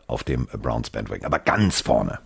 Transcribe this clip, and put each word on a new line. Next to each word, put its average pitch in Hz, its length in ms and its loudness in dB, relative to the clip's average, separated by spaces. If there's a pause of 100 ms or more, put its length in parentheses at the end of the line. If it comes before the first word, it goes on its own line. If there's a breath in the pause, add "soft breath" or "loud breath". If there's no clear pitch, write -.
auf - 160 -4
dem 64 240 -2
Browns 58 420 -4
Bandwagon. - 360 -8
Aber 78 140 0
ganz - 420 4
vorne. - 440 0